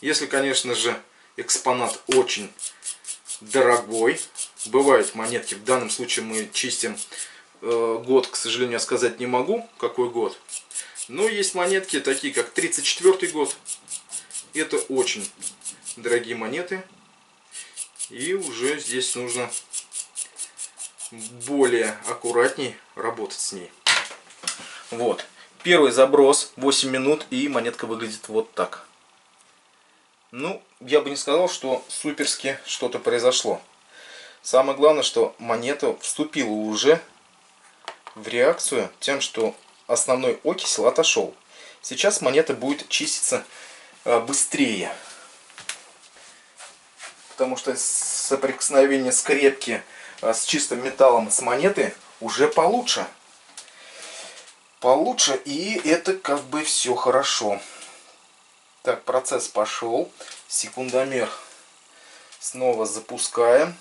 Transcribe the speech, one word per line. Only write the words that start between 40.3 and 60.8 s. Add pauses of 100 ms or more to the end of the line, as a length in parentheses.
окисль
отошёл. (460)
Сейчас
монета
будет
чиститься, (600)
э,
быстрее. (2250)
Потому
что
соприкосновение
скрепки, (380)
э,
с
чистым
металлом
с
монеты (280)
уже
получше. (1700)
Получше,
и
это
как
бы
всё
хорошо. (1200)
Так,
процесс
пошёл. (360)
Секундомер (1120)